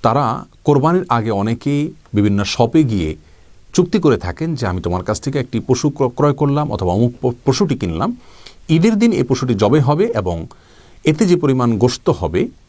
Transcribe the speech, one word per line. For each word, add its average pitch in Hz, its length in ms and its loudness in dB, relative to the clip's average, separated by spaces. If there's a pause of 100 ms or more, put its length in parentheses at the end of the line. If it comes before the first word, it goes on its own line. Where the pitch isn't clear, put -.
তারা 117 440 0 (180)
কোরবানির 156 460 2
আগে 113 220 0
অনেকেই 117 640 -2 (200)
বিভিন্ন 101 300 2
শপে 120 400 2
গিয়ে 87 320 -2 (580)
চুক্তি 180 260 0
করে 135 180 2
থাকেন 156 380 -6
যে, 120 120 -4
"আমি 90 140 -4
তোমার 87 220 -4
কাছ 104 180 -4
থেকে 139 180 -4
একটি 117 200 -4
পশু 131 300 0
ক্র-, 135 260 -2
ক্রয় 143 180 2
করলাম 143 380 -2
অথবা 95 220 -2
অমুক 117 180 2 (100)
প-, 123 120 -2 (120)
পশুটি 143 300 0
কিনলাম, 107 420 -4 (520)
ঈদের 180 260 4
দিন 226 160 2
এই 175 120 0
পশুটি 127 320 0
জবে 107 240 4
হবে 147 260 2
এবং 90 420 -4 (560)
এতে 156 220 2
যে 180 100 4
পরিমাণ 127 420 0
গোশত 113 320 0
হবে 92 380 -2 (220)